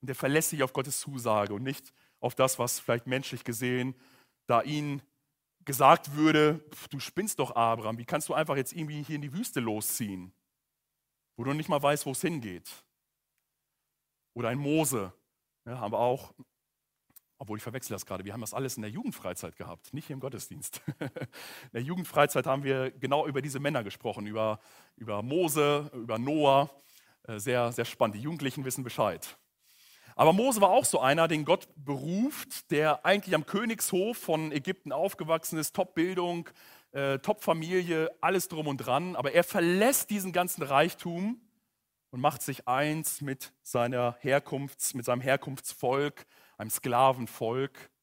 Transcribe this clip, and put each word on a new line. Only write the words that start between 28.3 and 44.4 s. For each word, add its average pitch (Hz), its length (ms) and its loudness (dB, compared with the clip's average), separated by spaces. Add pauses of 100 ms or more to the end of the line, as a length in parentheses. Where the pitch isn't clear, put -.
wissen 131 220 -6
Bescheid. 104 520 -2 (800)
Aber 151 160 8
Mose 220 300 4
war 196 80 8
auch 247 160 6
so 139 160 2
einer, 147 260 4
den 156 160 0
Gott 160 320 2
beruft, 156 960 -4
der 151 340 2
eigentlich 185 300 2
am 151 100 2
Königshof 214 720 -2
von 156 360 -2
Ägypten 147 400 -4
aufgewachsen 160 680 -2
ist, 151 160 -4
Top-Bildung, 175 720 0 (460)
äh, 139 260 0
Top-Familie, 165 1000 0
alles 185 260 2
drum 156 200 -4
und 135 100 -2
dran. 139 400 0
Aber 135 160 -2
er 170 100 8
verlässt 196 680 2
diesen 190 220 -2
ganzen 170 320 -2
Reichtum 170 800 0 (680)
und 123 100 -8
macht 143 200 2
sich - 240 -6
eins 151 540 0
mit 135 320 -8 (100)
seiner 120 600 0
Herkunfts-, 139 760 -2